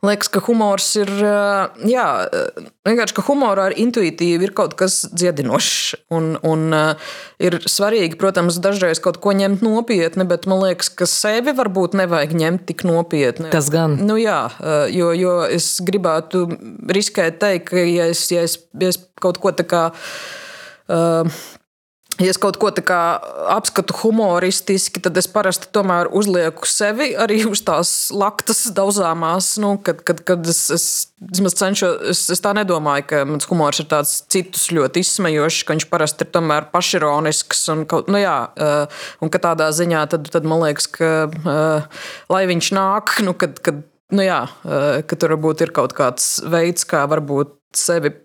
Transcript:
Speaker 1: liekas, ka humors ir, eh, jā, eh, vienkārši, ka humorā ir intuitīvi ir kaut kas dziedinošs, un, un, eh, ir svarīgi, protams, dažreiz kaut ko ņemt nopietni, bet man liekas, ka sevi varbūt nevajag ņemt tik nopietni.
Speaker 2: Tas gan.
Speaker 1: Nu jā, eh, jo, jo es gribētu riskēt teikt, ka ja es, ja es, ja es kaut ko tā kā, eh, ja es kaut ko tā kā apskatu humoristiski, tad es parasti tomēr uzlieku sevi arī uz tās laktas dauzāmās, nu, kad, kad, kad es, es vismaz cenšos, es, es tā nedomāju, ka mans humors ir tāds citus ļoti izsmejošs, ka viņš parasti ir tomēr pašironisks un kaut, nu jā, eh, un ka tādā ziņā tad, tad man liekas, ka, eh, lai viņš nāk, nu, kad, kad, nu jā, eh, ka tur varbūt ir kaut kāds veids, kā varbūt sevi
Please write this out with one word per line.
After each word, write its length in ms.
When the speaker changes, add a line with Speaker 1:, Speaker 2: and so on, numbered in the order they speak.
Speaker 1:
liekas, 240
ka 160
humors 520
ir, 120
eh, 600
jā, 180
eh, 360
vienkārši, 320
ka 60
humorā 480
ir 160
intuitīvi 560
ir 100
kaut 240
kas 320
dziedinošs, 880
un, 320
un, 320
eh, 200
ir 120
svarīgi, 640
protams, 420
dažreiz 400
kaut 200
ko 120
ņemt 300
nopietni, 640
bet 180
man 140
liekas, 340
ka 120
sevi 500
varbūt 380
nevajag 400
ņemt 320
tik 180
nopietni. 680
Speaker 2:
Tas 200
gan. 260
Speaker 1:
Nu 200
jā, 340
eh, 320
jo, 200
jo 360
es 320
gribētu 640
riskēt 540
teikt, 300
ka 60
ja 280
es, 260
ja 120
es, 160
ja 100
es 100
kaut 220
ko 120
tā 120
kā, 260
eh, 400
ja 100
es 80
kaut 220
ko 100
tā 140
kā 140
apskatu 440
humoristiski, 1120
tad 160
es 80
parasti 460
tomēr 400
uzlieku 520
sevi 520
arī 280
uz 180
tās 500
laktas 580
dauzāmās, 880
nu, 200
kad, 260
kad, 180
kad 240
es, 140
es 140
vismaz 400
cenšos, 380
es, 100
es 100
tā 140
nedomāju, 520
ka 180
mans 260
humors 300
ir 100
tāds 380
citus 420
ļoti 320
izsmejošs, 600
ka 100
viņš 160
parasti 320
ir 80
tomēr 400
pašironisks 960
un 180
kaut, 200
nu 160
jā, 140
eh, 460
un 100
ka 80
tādā 340
ziņā 360
tad, 220
tad 140
man 160
liekas, 260
ka, 240
eh, 760
lai 160
viņš 260
nāk, 520
nu, 100
kad, 260
kad, 220
nu 100
jā, 220
eh, 400
ka 140
tur 180
varbūt 280
ir 100
kaut 220
kāds 500
veids, 420
kā 220
varbūt 420
sevi 400